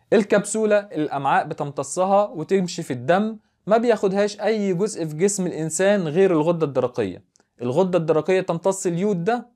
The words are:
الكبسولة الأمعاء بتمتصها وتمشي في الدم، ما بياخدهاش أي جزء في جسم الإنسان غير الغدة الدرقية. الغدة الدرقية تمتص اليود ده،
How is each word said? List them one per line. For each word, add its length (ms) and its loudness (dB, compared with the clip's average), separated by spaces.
الكبسولة 640 2
الأمعاء 680 -2
بتمتصها 800 0
وتمشي 560 -2
في 100 -8
الدم، 460 0
ما 100 4
بياخدهاش 640 0
أي 340 0
جزء 320 -2
في 100 -10
جسم 300 0
الإنسان 600 0
غير 220 4
الغدة 360 2
الدرقية. 580 -2
الغدة 360 0
الدرقية 420 2
تمتص 460 -2
اليود 380 -2
ده، 320 -2